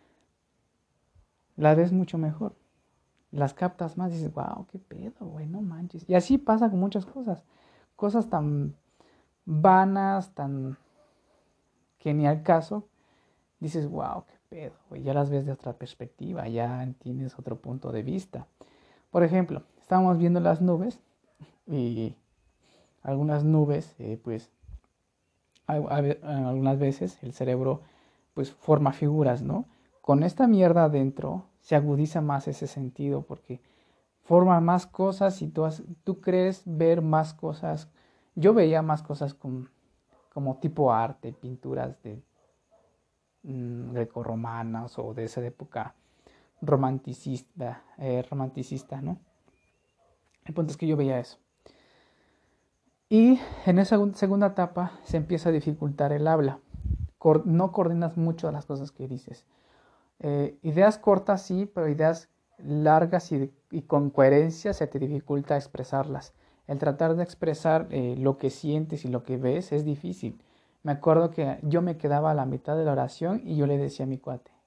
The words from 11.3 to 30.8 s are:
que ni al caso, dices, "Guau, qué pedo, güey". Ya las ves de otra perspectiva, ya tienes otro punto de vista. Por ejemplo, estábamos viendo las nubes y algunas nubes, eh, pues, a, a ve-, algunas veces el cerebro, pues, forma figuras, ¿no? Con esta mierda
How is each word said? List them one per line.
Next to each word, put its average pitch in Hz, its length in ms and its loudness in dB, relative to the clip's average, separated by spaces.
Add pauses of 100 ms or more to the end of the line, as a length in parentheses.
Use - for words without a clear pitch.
que 151 160 -4
ni 151 120 2
al 156 160 0
caso, 175 460 0 (720)
dices, 156 280 -4
"Guau, 156 380 -8
qué - 120 -20 (100)
pedo, 156 260 -16 (140)
güey". 135 140 -16
Ya 135 120 -4
las 143 160 0
ves 139 160 -2
de 139 60 -4
otra 127 220 -10
perspectiva, 127 760 -12
ya 120 400 -4 (100)
tienes 131 400 -10
otro 127 220 -10
punto 131 320 -10
de 110 100 -6
vista. 180 440 -8 (640)
Por 175 140 2
ejemplo, 170 380 0 (180)
estábamos 185 380 2
viendo 175 220 4
las 170 200 2
nubes 180 400 0 (680)
y 120 500 -4 (840)
algunas 147 420 -2
nubes, 151 540 2
eh, 113 240 -10
pues, 110 280 -8 (1160)
a, 151 80 -4
a 147 260 -2
ve-, 143 220 -2
algunas 135 560 -2
veces 139 440 -4
el 123 100 -12
cerebro, 131 500 -2 (520)
pues, 139 180 -6
forma 147 400 4
figuras, 147 500 2
¿no? 170 240 -4 (340)
Con - 220 4
esta 180 240 2
mierda 175 380 6